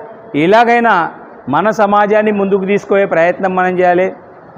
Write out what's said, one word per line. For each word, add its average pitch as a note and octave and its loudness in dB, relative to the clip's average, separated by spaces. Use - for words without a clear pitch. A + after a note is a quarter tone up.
ఎలాగైనా A3 2
మన D#3+ 0
సమాజాన్ని G#3 2
ముందుకు G3 -2
తీసుకుపోయే G3 0
ప్రయత్నం F3+ 0
మనం F3+ -2
చేయాలి. F3+ 0